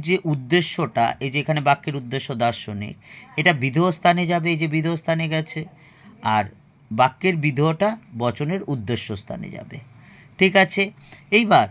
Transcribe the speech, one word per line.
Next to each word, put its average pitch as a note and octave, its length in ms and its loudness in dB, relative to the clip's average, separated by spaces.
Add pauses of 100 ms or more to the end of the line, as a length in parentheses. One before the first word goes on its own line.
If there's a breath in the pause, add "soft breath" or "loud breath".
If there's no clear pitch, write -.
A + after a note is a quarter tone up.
যে F#3 80 2 (160)
উদ্দেশ্যটা, C#3 720 0 (200)
এই C#3 80 -4
যে C#3+ 100 -2
এখানে D3+ 260 -2
বাক্যের C#3+ 320 0
উদ্দেশ্য B2 280 -6 (140)
দার্শনিক, G#2 520 -4 (460 loud breath)
এটা E3+ 120 4 (100)
বিধেয় D#3 360 2
স্থানে F3 320 4
যাবে, E3+ 240 0
এই D3+ 80 -2
যে E3 120 0
বিধেয় D#3+ 280 0
স্থানে E3 220 -2 (100)
গেছে, D#3 260 -4 (760 loud breath)
আর G#2 100 2 (460)
বাক্যের B2+ 440 2 (100)
বিধেয়টা D#3+ 460 2 (320)
বচনের D3 380 -2 (140)
উদ্দেশ্য A2+ 340 -4 (140)
স্থানে - 340 -12
যাবে, - 200 -16 (640 soft breath)
ঠিক F#3 140 4 (100)
আছে? F#3+ 200 0 (560 loud breath)
এইবার F3+ 320 6